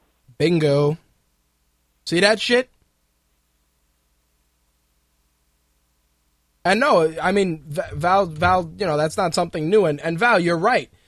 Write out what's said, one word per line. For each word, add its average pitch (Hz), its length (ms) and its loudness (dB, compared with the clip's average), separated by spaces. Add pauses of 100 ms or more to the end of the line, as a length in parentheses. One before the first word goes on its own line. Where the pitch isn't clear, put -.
(380)
Bingo. 151 600 0 (1080)
See 170 140 -2
that 202 200 2
shit? 240 300 0 (4000)
And 190 160 2
no, 185 420 2
I 175 100 -2
mean, 180 360 -2
V-, 156 140 -8 (120)
Val, 180 340 0
Val, 170 500 -2
you 196 80 -4
know, 151 120 -2
that's 151 200 -2
not 180 160 -2
something 165 360 -4
new. 208 160 4
And, 147 160 -2
and 165 180 -4
Val, 226 200 4
you're 170 180 0
right. 185 340 0 (160)